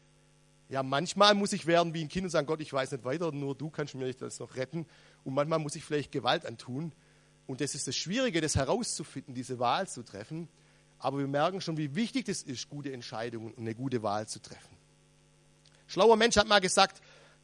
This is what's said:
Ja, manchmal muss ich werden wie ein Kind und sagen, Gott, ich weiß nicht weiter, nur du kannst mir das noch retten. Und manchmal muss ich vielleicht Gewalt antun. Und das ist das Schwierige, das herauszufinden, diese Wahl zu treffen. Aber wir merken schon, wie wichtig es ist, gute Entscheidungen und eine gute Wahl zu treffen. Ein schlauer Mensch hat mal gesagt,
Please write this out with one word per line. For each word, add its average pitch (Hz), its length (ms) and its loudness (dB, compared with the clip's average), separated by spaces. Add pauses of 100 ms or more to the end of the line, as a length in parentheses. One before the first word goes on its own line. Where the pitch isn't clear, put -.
(680)
Ja, 131 140 -2
manchmal 175 500 6
muss 202 180 2
ich 151 140 -4
werden 170 300 4
wie 165 60 -2
ein 147 80 -6
Kind 190 160 -4
und 180 40 -4
sagen, 151 160 2
Gott, 156 160 -2
ich 147 100 -10
weiß 135 200 -2
nicht 123 120 -8
weiter, 160 280 -2
nur 139 240 -4
du 151 160 -10
kannst 147 240 -8
mir 127 180 -4
das 123 260 -12
noch 120 160 -12
retten. 147 300 -6 (380)
Und 135 100 -8
manchmal 151 240 0
muss 147 180 -4
ich 156 80 -14
vielleicht 147 280 -4
Gewalt 139 340 0
antun. 127 480 -8 (540)
Und 131 120 -8
das 143 160 -4
ist 143 120 -8
das 127 80 -6
Schwierige, 202 460 0
das 151 140 0
herauszufinden, 147 800 -2
diese 123 260 -8
Wahl 143 280 2
zu 120 160 -12
treffen. 156 440 -12 (520)
Aber 135 180 -2
wir 139 100 0
merken 156 340 2
schon, 160 160 -4
wie 147 180 -4
wichtig 226 340 -2
es - 140 -4
ist, - 260 -10
gute 143 240 -8
Entscheidungen 117 600 -8
und 113 100 -10
eine 110 120 -2
gute 123 280 -2
Wahl 107 240 0
zu - 120 -12
treffen. - 380 -20 (1120)
Ein - 20 -20
schlauer 220 260 8
Mensch 233 220 4
hat 208 100 4
mal 208 140 6
gesagt, 190 400 4 (420)